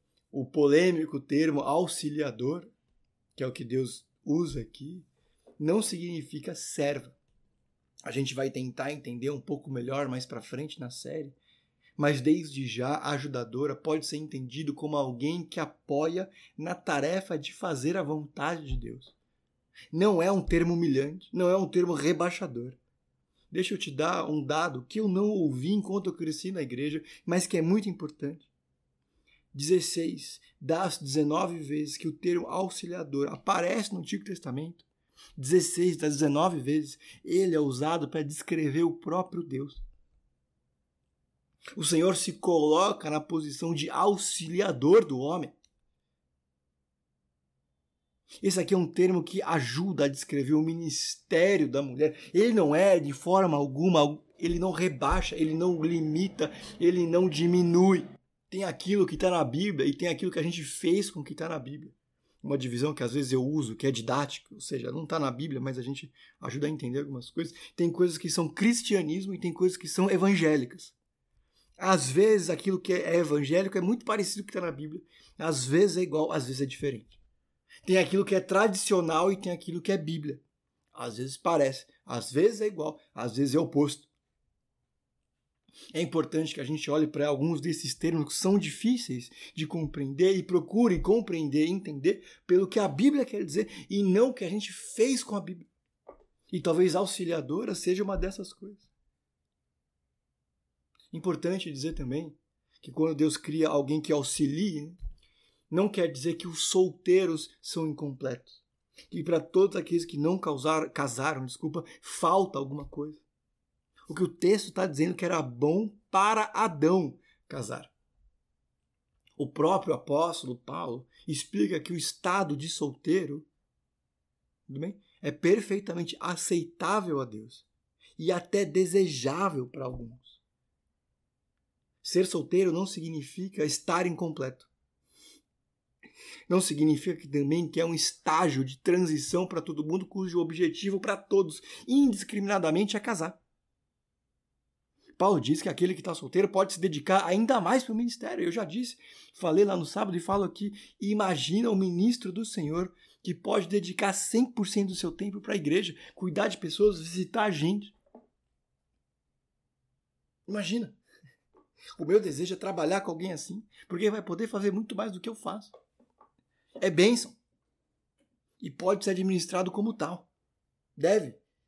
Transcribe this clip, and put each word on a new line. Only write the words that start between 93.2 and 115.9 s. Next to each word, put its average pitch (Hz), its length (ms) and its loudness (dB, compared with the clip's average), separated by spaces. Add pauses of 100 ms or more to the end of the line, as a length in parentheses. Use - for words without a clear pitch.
quer 202 200 -4
dizer 180 260 -2 (180)
e 202 140 0
não 202 280 6
o 254 40 -6
que 214 100 -8
a 165 60 -4
gente 202 220 -6
fez 247 500 0
com - 140 -6
a 196 40 -4
Bíblia. 170 280 -12 (840)
E 175 80 -4
talvez 170 360 4
auxiliadora 185 800 -2
seja 185 260 0
uma 190 140 -2
dessas 185 360 -4
coisas. - 360 -20 (2250)
Importante 175 580 -2
dizer 143 220 -6
também 147 440 -6 (460)
que - 80 -20
quando 156 240 0
Deus 151 220 2
cria 156 320 0
alguém 147 320 0
que - 120 -2
auxilie, 151 800 -2 (800)
não 190 180 2
quer 180 200 0
dizer 139 260 -4
que 175 140 -10
os - 200 -4
solteiros 180 800 2 (120)
são 160 240 -4
incompletos. 139 800 -8 (480)
E 160 100 -4
para 165 160 2
todos 185 380 4
aqueles 170 280 0
que 156 140 -8
não 165 200 2
causar-, 156 520 0
casaram, 135 560 -2
desculpa, 160 380 -6 (180)
falta 180 560 2
alguma 139 260 -6
coisa. 151 340 -10 (880)
O 165 60 -12
que 175 80 -4
o 175 60 2
texto 190 440 0
tá 190 140 -2
dizendo 160 280 0
que - 100 -6
era 175 180 0
bom 143 520 0 (160)